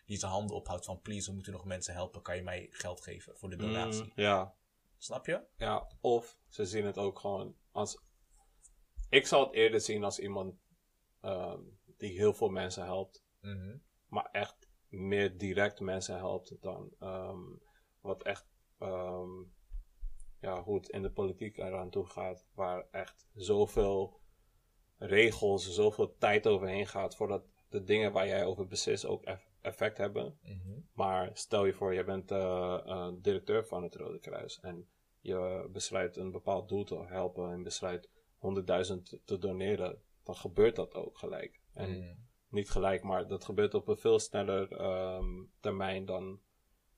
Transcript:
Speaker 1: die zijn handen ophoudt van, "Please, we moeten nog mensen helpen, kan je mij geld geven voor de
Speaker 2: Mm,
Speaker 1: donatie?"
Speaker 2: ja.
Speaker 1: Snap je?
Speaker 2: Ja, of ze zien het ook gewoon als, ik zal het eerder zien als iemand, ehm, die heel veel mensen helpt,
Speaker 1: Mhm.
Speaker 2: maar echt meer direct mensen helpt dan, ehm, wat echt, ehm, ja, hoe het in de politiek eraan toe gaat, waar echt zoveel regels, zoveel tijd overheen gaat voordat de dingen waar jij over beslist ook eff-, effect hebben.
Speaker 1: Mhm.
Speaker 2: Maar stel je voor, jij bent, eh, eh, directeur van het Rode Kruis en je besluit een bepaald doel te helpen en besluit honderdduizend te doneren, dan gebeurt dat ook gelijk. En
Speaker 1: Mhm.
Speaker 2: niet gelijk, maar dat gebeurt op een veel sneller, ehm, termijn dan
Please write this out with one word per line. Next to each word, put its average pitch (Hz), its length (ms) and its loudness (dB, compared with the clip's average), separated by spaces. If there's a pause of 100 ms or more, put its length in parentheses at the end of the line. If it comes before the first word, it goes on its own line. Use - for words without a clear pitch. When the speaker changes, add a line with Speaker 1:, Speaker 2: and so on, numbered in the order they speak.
Speaker 1:
die 101 120 -4
zijn 101 140 -2
handen 98 240 0
ophoudt - 300 -6
van, 92 160 -8
"Please, 101 280 -6
we 98 60 -6
moeten 95 180 -8
nog 95 120 -12
mensen 92 280 -6
helpen, 90 280 -8
kan 90 140 -4
je 92 80 -4
mij 92 280 -6
geld 90 320 -8
geven - 340 -14
voor 95 120 -10
de 90 60 -8
Speaker 2:
Mm, 107 60 -8
Speaker 1:
donatie?" 110 540 -2
Speaker 2:
ja. 101 400 2 (420)
Speaker 1:
Snap - 280 -10
je? 170 180 -2 (140)
Speaker 2:
Ja, 107 300 0 (140)
of 120 360 2 (120)
ze 104 160 -2
zien 104 200 0
het 95 120 -2
ook 98 220 -2
gewoon 101 360 -4 (160)
als, - 320 -4 (1080)
ik 131 180 8
zal 143 180 8
het - 80 -8
eerder 110 280 6
zien 104 220 -2
als 98 160 -2
iemand, 98 360 -4 (640)
ehm, 92 380 -4 (380)
die 95 200 -6
heel 104 160 6
veel 107 160 2
mensen 92 340 -4
helpt, 92 400 -6 (180)
Speaker 1:
Mhm. 98 360 -10 (300)
Speaker 2:
maar - 240 -4
echt - 380 -6 (180)
meer 98 500 0
direct 101 420 0
mensen 95 360 -4
helpt 92 460 -6
dan, 92 280 -8 (100)
ehm, 92 400 -8 (640)
wat 98 220 -4
echt, 101 220 -4 (340)
ehm, 92 500 -6 (1080)
ja, 92 240 -4
hoe 101 140 0
het - 120 -4
in 101 120 -4
de 95 100 -2
politiek 101 460 -4
eraan 92 320 -4
toe 95 160 0
gaat, 92 480 -8
waar 92 380 -4
echt - 440 -10
zoveel 101 840 2 (760)
regels, 98 760 4
zoveel 104 440 4
tijd 104 300 6
overheen 98 400 4
gaat - 280 -4
voordat 101 280 0 (260)
de 101 140 -4
dingen 104 280 4
waar 98 160 4
jij 98 180 2
over 92 220 0
beslist - 380 0
ook 98 200 -2
eff-, - 240 -8 (120)
effect - 360 -2
hebben. 101 440 -2
Speaker 1:
Mhm. 95 380 -10 (140)
Speaker 2:
Maar 95 400 2
stel 101 320 2
je 95 80 6
voor, 95 200 0
jij 92 120 2
bent, 95 260 -4
eh, 90 540 0
eh, 90 360 -4
directeur 104 460 2
van 90 160 -4
het 85 120 -8
Rode - 240 -8
Kruis - 400 -10
en 87 280 -12 (320)
je 92 520 -2
besluit 95 440 -2
een 92 160 -6
bepaald 92 380 -2
doel 101 140 0
te 85 220 -6
helpen 90 460 -4
en 90 120 -6
besluit 90 460 -6 (280)
honderdduizend 92 880 0
te 98 120 -2
doneren, 92 640 -2 (220)
dan 90 120 -8
gebeurt 101 400 4
dat 92 180 -2
ook - 240 -6
gelijk. - 420 -8 (140)
En 98 160 -6 (100)
Speaker 1:
Mhm. 90 160 -12 (340)
Speaker 2:
niet 101 200 0
gelijk, 95 340 4
maar 92 240 0
dat 95 180 -4
gebeurt 104 280 4
op 104 140 2
een 104 100 4
veel 110 220 8
sneller, 98 520 0
ehm, 92 540 -2 (340)
termijn 95 460 -2
dan 95 360 -4 (560)